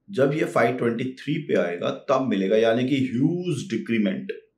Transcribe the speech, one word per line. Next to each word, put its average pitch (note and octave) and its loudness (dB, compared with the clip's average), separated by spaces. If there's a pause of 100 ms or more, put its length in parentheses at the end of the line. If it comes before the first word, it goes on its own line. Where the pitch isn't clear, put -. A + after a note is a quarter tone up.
(100)
जब C3+ 2
ये E3 0
फ़ाइव B2+ 2
ट्वेंटी A#2 0
थ्री C#3 -6
पे - -2
आएगा, F2 0
तब C3+ 0
मिलेगा, G2 2
यानी A2+ 4
कि C#3+ 2
ह्यूज C#3+ 0
डिक्रीमेंट। G#2 -2 (260)